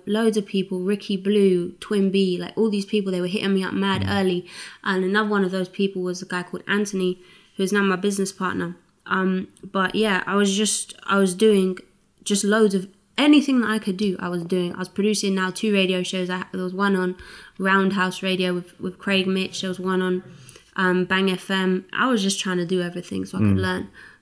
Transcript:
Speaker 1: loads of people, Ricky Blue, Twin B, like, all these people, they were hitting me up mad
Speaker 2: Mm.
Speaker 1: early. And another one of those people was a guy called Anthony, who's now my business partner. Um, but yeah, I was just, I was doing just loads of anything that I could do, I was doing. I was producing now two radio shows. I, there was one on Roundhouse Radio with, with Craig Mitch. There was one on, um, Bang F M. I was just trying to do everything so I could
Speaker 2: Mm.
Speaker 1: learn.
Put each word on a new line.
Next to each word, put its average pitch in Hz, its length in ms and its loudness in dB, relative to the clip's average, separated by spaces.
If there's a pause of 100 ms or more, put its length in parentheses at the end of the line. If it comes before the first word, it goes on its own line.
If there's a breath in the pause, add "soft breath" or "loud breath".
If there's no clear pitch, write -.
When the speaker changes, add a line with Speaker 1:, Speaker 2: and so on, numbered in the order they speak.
Speaker 1:
loads 220 320 2
of 202 80 -4
people, 185 340 -4
Ricky 202 380 -2
Blue, 190 600 2
Twin 196 320 0
B, 185 300 2
like, 175 160 -10
all 220 140 2
these 202 160 -2
people, 190 260 0
they 180 80 -2
were 180 60 -2
hitting 196 280 -2
me 190 80 0
up - 120 -6
mad 196 280 0
Speaker 2:
Mm. 196 180 0
Speaker 1:
early. 180 260 0 (360 loud breath)
And 185 220 0
another 208 240 0
one 202 160 2
of 180 60 0
those 185 180 -4
people 196 340 -2
was 180 200 -6
a 185 40 -12
guy 180 160 -6
called - 240 -12
Anthony, 190 540 0 (380 loud breath)
who's 190 140 0
now 208 100 2
my 190 140 2
business 196 360 -2
partner. 175 440 -6 (280)
Um, 190 440 -2 (140)
but 190 320 -2
yeah, 208 320 0
I 190 80 -4
was 202 220 2
just, - 380 -2 (100)
I 196 140 0
was 185 160 2
doing 190 440 4 (460)
just 202 180 0
loads 208 320 4
of 185 140 -2 (300)
anything 277 420 6
that 214 100 0
I 220 80 0
could 196 180 -2
do, 196 220 0
I 180 100 -6
was 175 160 -4
doing. 175 300 -2
I - 40 -12
was 185 100 -6
producing 202 460 0
now 185 160 0
two 214 220 -2
radio 185 300 2
shows. 180 260 -4
I, 180 240 -6
there 185 120 -6
was 185 100 -6
one 196 220 2
on 185 180 0 (440 loud breath)
Roundhouse 190 640 2
Radio 185 300 0
with, 175 280 -8
with 185 180 -8
Craig 190 300 0
Mitch. 190 320 -2
There 190 100 -6
was 180 80 -6
one 185 240 0
on, 185 200 0 (520 loud breath)
um, 185 300 2
Bang 190 260 2
F 185 200 -6
M. 185 420 0
I 247 180 0
was 220 120 2
just 196 180 -2
trying 185 180 -4
to 175 80 -2
do 180 160 0
everything 175 440 -8
so 185 120 -8
I - 40 2
could 104 140 4
Speaker 2:
Mm. 185 60 2
Speaker 1:
learn. 190 260 -4 (340 loud breath)